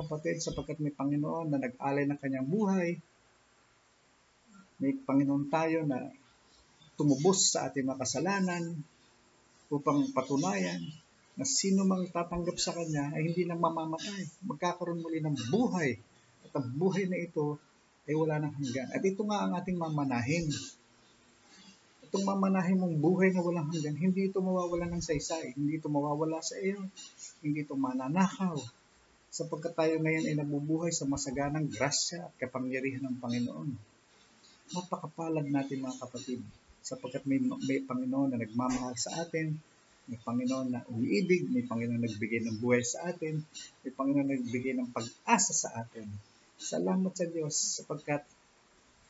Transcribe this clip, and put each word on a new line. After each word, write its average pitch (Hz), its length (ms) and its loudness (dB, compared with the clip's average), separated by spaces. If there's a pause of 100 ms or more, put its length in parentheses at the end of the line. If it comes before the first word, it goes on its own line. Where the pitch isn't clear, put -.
kapatid, 156 340 -2
sapagkat - 460 -6
may 147 100 0
Panginoon 151 560 -2
na 143 80 2
nag-alay 139 480 0
ng 143 140 -2
kanyang 135 260 -2
buhay. 190 480 2 (1800)
May 135 220 0
Panginoon 139 500 2
tayo 160 320 2
na 139 300 -2 (800)
tumubos 151 640 6
sa 143 100 0
ating 135 220 -2
mga 135 160 -2
kasalanan 175 760 0 (920)
upang 143 420 2
patunayan 143 640 0 (560)
na - 80 -4
sino 190 460 4
mang 185 180 2
tatanggap 170 540 -2
sa 165 160 -2
kanya 151 420 -2
ay 160 140 0
hindi 175 160 2
lang 170 100 -2
mamamatay, 165 880 -4
magkakaroon 170 560 -2
muli 165 220 -2
ng 123 260 -2
buhay. 175 480 2 (480)
At - 60 -20 (100)
ang 120 80 -4
buhay 180 400 0
na 175 80 -2
ito 151 400 -2 (480)
ay 151 80 0
wala 156 240 2
nang 151 180 -2
hanggan. 127 380 -4
At - 80 -2
ito 196 240 2
nga 208 160 0
ang 190 160 0
ating 185 160 -2
mamanahin. 151 760 0 (1600)
Itong 196 160 0
mamanahin 190 560 4
mong 170 240 2
buhay 185 320 6
na 175 80 2
walang 170 240 0
hanggan, 151 320 -2
hindi 190 320 2
ito 196 80 0
mawawala 175 480 0
ng 170 160 -2
saysay, 151 480 -2
hindi 147 240 0
ito 156 160 -2
mawawala 147 480 0
sa - 160 -8
iyo, 196 320 -4 (560)
hindi 147 240 -2
ito 139 80 -6
mananakaw. 147 800 2 (720)
Sapagkat 160 480 -6
tayo 160 240 4
ngayon 160 240 2
ay 147 160 2
nabubuhay 151 480 0
sa 165 160 -2
masaganang 139 640 0
grasya 156 560 0
at - 160 -14
kapangyarihan 131 640 -4
ng 127 160 -2
Panginoon. 123 560 -2 (960)
Napakapalad 165 800 -4
natin, 135 320 -2
mga 131 160 -6
kapatid, 123 400 -8 (400)
sapagkat 131 480 -8
may, 131 160 4
may 135 400 0
Panginoon 127 480 0
na 117 80 0
nagmamahal 123 560 -2
sa - 240 -4
atin, 160 320 -2 (560)
may 117 80 -6
Panginoon 127 560 0
na 123 160 -2
umiibig, 165 640 4
may 123 160 2
Panginoon 117 320 0
na 117 80 2
nagbigay 110 320 0
ng 110 160 -2
buhay 123 240 4
sa 170 320 -2
atin, 156 320 -2 (400)
may 127 80 -6
Panginoon 139 400 2
na 131 80 0
nagbigay 123 400 -2
ng 120 160 -4
pag-asa - 560 2
sa - 320 -2
atin. 110 240 -12 (500)
Salamat 185 560 0
sa 170 140 -2
Diyos 160 260 -2
sapagkat - 720 -2 (840)